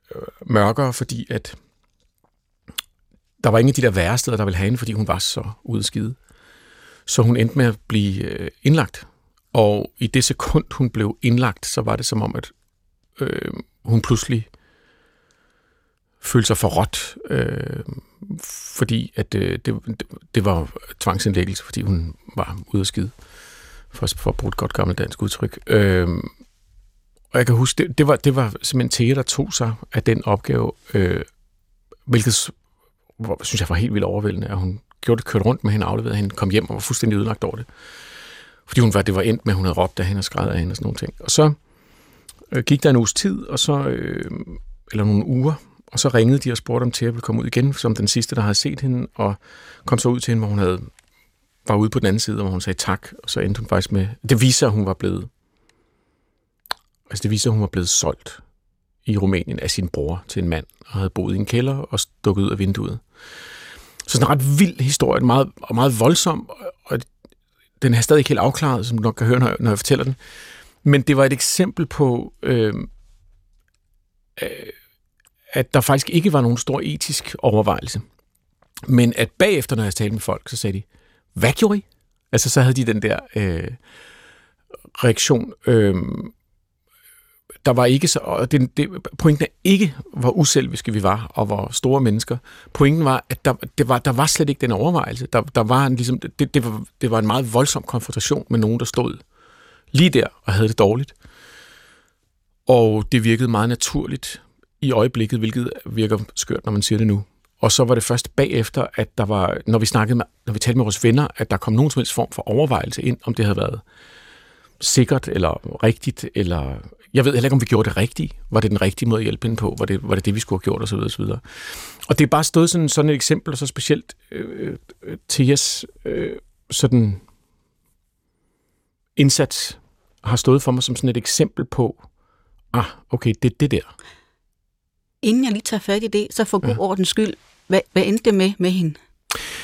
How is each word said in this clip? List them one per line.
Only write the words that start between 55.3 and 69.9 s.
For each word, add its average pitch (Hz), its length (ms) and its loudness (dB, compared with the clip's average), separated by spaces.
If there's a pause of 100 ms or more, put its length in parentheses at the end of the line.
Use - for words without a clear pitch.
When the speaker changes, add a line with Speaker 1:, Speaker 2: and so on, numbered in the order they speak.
Speaker 1:
Altså - 120 -6
det 104 80 0
viser 107 120 0
sig, 120 80 2
at - 20 2
hun 107 80 2
var 101 60 2
blevet 90 220 -4
solgt - 520 -4 (640)
i 104 100 0
Rumænien 95 420 0
af 85 120 -6
sin 92 180 -4
bror 78 400 -6
til 95 140 -4
en 85 60 0
mand, 80 180 -4 (140)
og - 120 -16
havde 95 180 -4
boet 98 240 -4
i 98 40 -2
en 101 80 -4
kælder 127 280 0
og 135 260 -6
stukket 98 420 0
ud 98 80 0
af 101 80 -4
vinduet. 98 400 -2 (1080)
Så - 120 0
sådan 127 80 4
en - 20 2
ret 139 320 2
vild 175 200 2
historie, 131 400 2
en 127 60 2
meget, 131 240 4 (120)
og - 120 -8
meget 120 260 2
voldsom, 160 500 2 (340)
og 127 140 -4 (840)
den 120 120 4
er 117 60 4
stadig 156 200 6
ikke - 80 0
helt 127 120 2
afklaret, 123 460 0
som 117 120 -2
du 104 40 -2
nok 110 120 0
kan 113 120 -2
høre, 123 120 4
når 123 80 4
jeg, - 140 -2
når 113 100 2
jeg 101 80 0
fortæller - 260 0